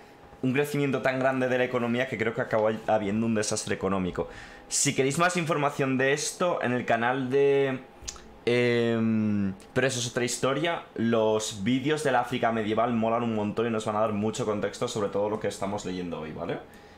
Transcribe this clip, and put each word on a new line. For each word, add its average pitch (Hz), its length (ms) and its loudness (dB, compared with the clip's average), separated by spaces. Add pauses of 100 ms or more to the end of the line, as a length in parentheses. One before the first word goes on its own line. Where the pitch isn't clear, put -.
(420)
un 131 100 0
crecimiento 143 480 0
tan 131 180 0
grande 131 300 0
de 123 80 2
la 127 80 4
economía 123 420 0
que 113 120 -6
creo 110 160 0
que 131 80 -2
acabó 110 260 2 (180)
habiendo 107 380 0
un 113 100 0
desastre 104 400 -2
económico. 95 540 -2 (400)
Si - 260 0
queréis 139 240 0
más 175 200 2
información 143 580 0
de 131 160 4
esto, 160 500 -2
en 120 100 0
el 123 120 -2
canal 123 460 0
de, 139 500 4 (640)
em, 113 1080 2 (180)
pero 127 140 2
eso 123 140 0
es 120 80 -4
otra 123 160 -2
historia, 143 580 0 (120)
los 110 680 2
vídeos 135 400 2
del 131 120 2
África 120 360 0
medieval 113 400 2
molan 113 300 2
un 117 120 0
montón 107 320 0
y 120 40 0
nos 110 160 -2
van 107 100 -2
a 107 40 2
dar 110 120 2
mucho 104 320 -2
contexto 101 420 -2
sobre 107 220 -2
todo 101 220 0
lo 110 100 -4
que 104 80 -2
estamos 98 380 -6
leyendo 90 340 -6
hoy, 78 120 -10
¿vale? 85 260 -6 (400)